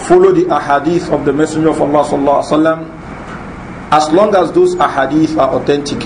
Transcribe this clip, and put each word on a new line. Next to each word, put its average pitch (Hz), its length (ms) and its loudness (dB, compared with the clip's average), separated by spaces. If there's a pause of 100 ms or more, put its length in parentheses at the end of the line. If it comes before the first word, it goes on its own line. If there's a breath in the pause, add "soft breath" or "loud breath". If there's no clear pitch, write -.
follow 185 240 6
the 170 120 2
ahadith 147 680 0
of 139 120 -2
the 147 60 0
Messenger 156 380 0
of - 120 0
Allah 147 220 2
sallallahu 139 400 0
alaihi - 80 -6
wasallam, - 1400 -6
as 156 180 2
long 208 240 4
as 170 160 2
those 180 240 2
ahadith 147 600 0
are 135 180 0
authentic. 143 500 -2